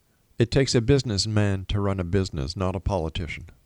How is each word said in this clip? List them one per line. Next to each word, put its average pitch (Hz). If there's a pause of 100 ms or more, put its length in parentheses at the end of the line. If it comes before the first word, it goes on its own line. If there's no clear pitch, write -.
(380)
It 117
takes 135
a 120
businessman 104
to 101
run 98
a 90
business, 87
not 95
a 92
politician. 85 (160)